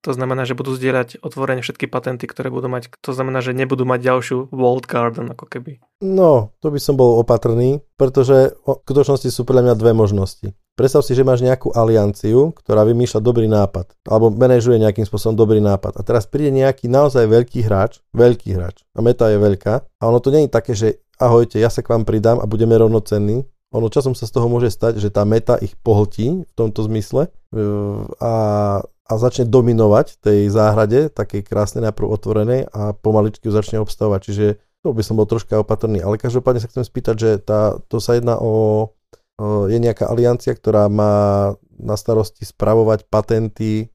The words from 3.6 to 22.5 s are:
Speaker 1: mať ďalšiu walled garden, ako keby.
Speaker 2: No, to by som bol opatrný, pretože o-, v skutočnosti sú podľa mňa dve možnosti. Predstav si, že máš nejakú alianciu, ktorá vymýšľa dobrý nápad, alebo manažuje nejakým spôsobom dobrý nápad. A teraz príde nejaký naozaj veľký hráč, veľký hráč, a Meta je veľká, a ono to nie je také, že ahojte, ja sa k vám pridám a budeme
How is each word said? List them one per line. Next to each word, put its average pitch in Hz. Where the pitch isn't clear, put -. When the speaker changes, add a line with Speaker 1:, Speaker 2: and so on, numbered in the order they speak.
Speaker 1:
mať 127
ďalšiu 127
walled 127
garden, 120
ako -
keby. 127
Speaker 2:
No, 180
to 156
by 143
som 143
bol 123
opatrný, 120
pretože 135
o-, -
v -
skutočnosti 135
sú 123
podľa 127
mňa 120
dve 110
možnosti. 98
Predstav 131
si, 127
že 131
máš 123
nejakú 127
alianciu, 113
ktorá 107
vymýšľa 117
dobrý 110
nápad, 98
alebo 110
manažuje 120
nejakým 110
spôsobom 107
dobrý 107
nápad. 98
A 98
teraz 117
príde 143
nejaký 135
naozaj 131
veľký 117
hráč, 101
veľký 117
hráč, 87
a 110
Meta 113
je 104
veľká, 101
a -
ono 120
to 139
nie 147
je -
také, 117
že 110
ahojte, 117
ja 113
sa 113
k -
vám 113
pridám 110
a -
budeme 113